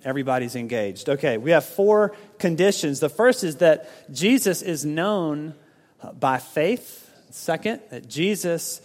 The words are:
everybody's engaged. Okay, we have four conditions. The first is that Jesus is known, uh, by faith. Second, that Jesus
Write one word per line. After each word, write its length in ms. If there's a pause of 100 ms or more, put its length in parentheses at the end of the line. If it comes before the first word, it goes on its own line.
everybody's 500
engaged. 540
Okay, 280
we 140
have 140
four 500 (220)
conditions. 600
The 100
first 340
is 140
that 320 (240)
Jesus 480
is 240
known, 720 (480)
uh, 80
by 260
faith. 720 (220)
Second, 580
that 180
Jesus 760